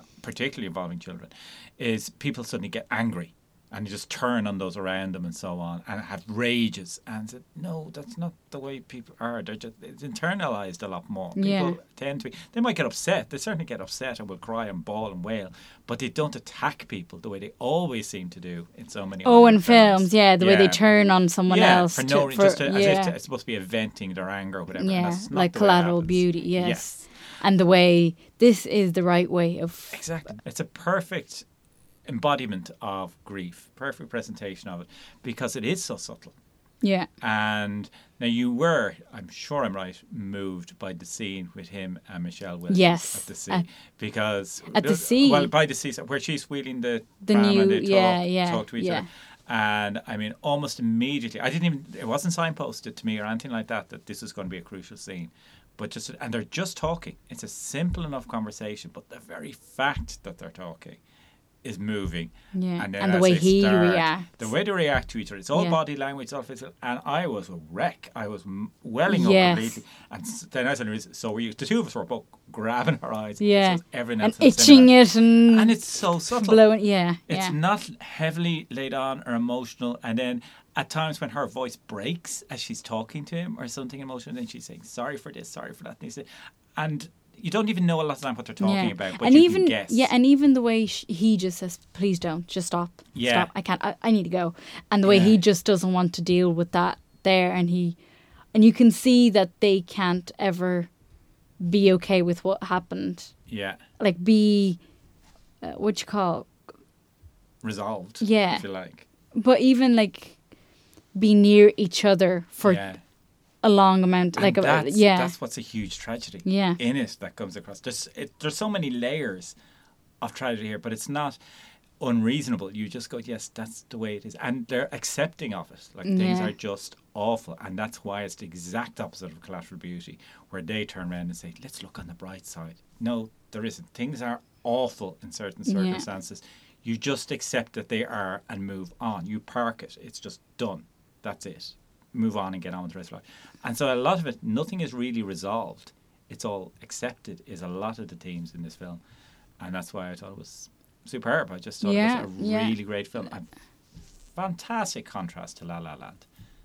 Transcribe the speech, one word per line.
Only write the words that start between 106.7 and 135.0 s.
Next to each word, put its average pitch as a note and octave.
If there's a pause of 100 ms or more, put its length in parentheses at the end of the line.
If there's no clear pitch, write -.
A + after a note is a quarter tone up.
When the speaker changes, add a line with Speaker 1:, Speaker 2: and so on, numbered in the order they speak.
Speaker 1:
Resolved, G#2
Speaker 2:
Yeah. G3+
Speaker 1:
if G2
you G2+
like. F#2 (280)
Speaker 2:
But B3
even, B3+
like, - (800)
be G#3
near G#3
each G3+
other F3+
for -
Speaker 1:
Yeah. C3 (640)
Speaker 2:
a A3
long F#3+
amount, F3+
Speaker 1:
And G3
Speaker 2:
like, G3+
a, G3
Speaker 1:
that's, D3+
Speaker 2:
yeah. G3+
Speaker 1:
that's F3+
what's A#2
a B2
huge G#2+
tragedy -
Speaker 2:
Yeah. F#3+
Speaker 1:
in B2+
it B2+
that F#2
comes F#2+
across. G2
There's, -
it, C#3+
there's D3+
so G#3+
many F3
layers A#2+ (640)
of A2
tragedy A#2
here, G#2+
but A2
it's -
not C#3+ (600)
unreasonable. A#2
You G#2+
just A#2
go, B2
"Yes, A2+
that's A2+
the A#2+
way A2
it G2+
is." G#2+
And B2
they're C3
accepting C#3
of E2
it. -
Like, -
things F#3
Speaker 2:
Yeah. F#3
Speaker 1:
are G#2+
just - (200)
awful. G#2+
And F#2+
that's G#2+
why G2+
it's G2
the G#2+
exact F2+
opposite F2+
of E2
Collateral F2
Beauty, F2 (320)
where F#2+
they G#2+
turn F2+
around F2+
and E2+
say, -
"Let's -
look -
on -
the F2
bright F#2
side." E2 (240)
No, A2+ (180)
there A2
isn't. -
Things B2
are A#2+ (240)
awful A#2